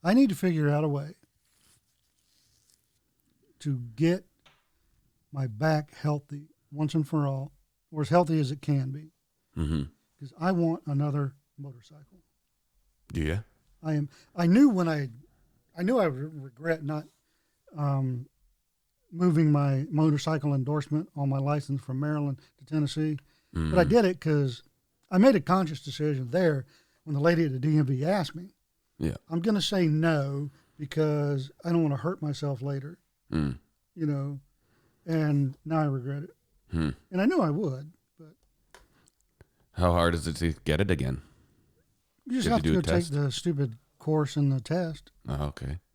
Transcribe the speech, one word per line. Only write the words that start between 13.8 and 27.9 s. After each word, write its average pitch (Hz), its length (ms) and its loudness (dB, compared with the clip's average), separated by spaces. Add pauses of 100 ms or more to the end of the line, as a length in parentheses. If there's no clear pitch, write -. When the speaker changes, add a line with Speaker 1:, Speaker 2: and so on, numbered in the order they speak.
Speaker 1:
I 156 120 -4
am. 147 140 -2 (280)
I 175 100 2
knew 240 220 8
when 185 200 2
I, 143 220 -2 (680)
I 170 60 -6
knew 240 160 2
I 202 80 4
re-, 143 260 -4
regret 151 520 -6
not, 151 220 -4 (680)
um, 135 520 -2 (840)
moving 165 400 4
my 143 400 2
motorcycle 147 640 2
endorsement 147 640 -2
on 139 120 -2
my 135 100 0
license 139 440 -2
from 131 180 -6
Maryland 147 400 -2 (180)
to 139 60 -20
Tennessee, 151 540 -2 (340)
but 156 260 2
I 175 60 8
Speaker 2:
Mm. 143 40 0
Speaker 1:
did 220 160 6
it 180 160 0
'cause 143 420 0 (480)
I 185 80 4
made 247 160 8
a 180 60 4
conscious 160 420 0
decision 139 480 -4
there 156 360 2 (380)
when 156 100 -6
the 139 60 0
lady 165 240 4
at 143 80 -2
the 131 60 -4
D 151 200 2
M 147 80 4
V 131 180 -2